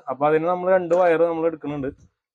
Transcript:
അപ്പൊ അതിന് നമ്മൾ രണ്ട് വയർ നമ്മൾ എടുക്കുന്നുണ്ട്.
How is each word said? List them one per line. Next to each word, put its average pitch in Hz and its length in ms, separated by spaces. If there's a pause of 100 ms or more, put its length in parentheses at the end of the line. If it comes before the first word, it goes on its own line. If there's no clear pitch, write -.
അപ്പൊ 135 180
അതിന് 156 200
നമ്മൾ 180 260
രണ്ട് 175 220
വയർ 170 300
നമ്മൾ 165 220
എടുക്കുന്നുണ്ട്. 147 440 (440)